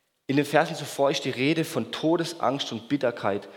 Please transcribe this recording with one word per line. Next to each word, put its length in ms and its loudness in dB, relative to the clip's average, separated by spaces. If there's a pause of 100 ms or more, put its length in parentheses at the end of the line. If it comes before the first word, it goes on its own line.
(280)
In 80 0
den 100 4
Versen 300 4
zuvor 340 0
ist 160 0
die 60 0
Rede 340 2
von 260 -4
Todesangst 800 0
und 160 -10
Bitterkeit, 680 0